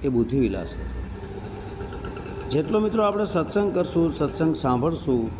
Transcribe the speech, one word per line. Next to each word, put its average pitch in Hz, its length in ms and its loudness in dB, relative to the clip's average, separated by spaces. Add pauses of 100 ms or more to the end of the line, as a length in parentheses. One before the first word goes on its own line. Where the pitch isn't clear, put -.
એ 143 60 2
બુદ્ધિ 120 300 2
વિલાસ 95 280 2
છે. - 220 -6 (1600)
જેટલો 214 300 2
મિત્રો 214 240 2
આપણે 208 220 2
સત્સંગ 185 500 2
કરશું, 170 380 2
સત્સંગ 156 420 2
સાંભળશું 127 840 2